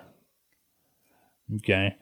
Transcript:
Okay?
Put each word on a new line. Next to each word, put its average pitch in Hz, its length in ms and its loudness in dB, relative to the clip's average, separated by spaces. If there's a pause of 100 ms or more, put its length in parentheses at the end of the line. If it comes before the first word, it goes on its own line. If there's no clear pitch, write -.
(1600)
Okay? 98 440 0